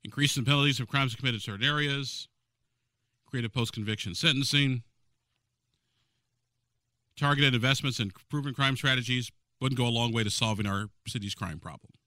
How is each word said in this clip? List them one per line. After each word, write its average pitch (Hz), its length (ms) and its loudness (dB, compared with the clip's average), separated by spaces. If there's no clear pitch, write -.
increase 139 320 0
in 127 80 0
penalties 143 360 2
of 117 80 -4
crimes 135 260 0
committed 120 220 -2
in 101 40 -6
certain 107 260 -4
areas, 143 640 -2
creative 117 260 -4
post-conviction 107 640 -4
sentencing, 139 680 2
targeted 143 400 4
investments 127 460 0
in 101 100 -2
proven 143 240 -4
crime 135 220 2
strategies, 123 540 0
wouldn't 135 160 0
go 123 100 4
a - 20 4
long 117 240 2
way 113 120 2
to 101 60 0
solving 107 360 0
our 101 220 -2
city's 101 280 -6
crime 87 240 -8
problem. - 340 -16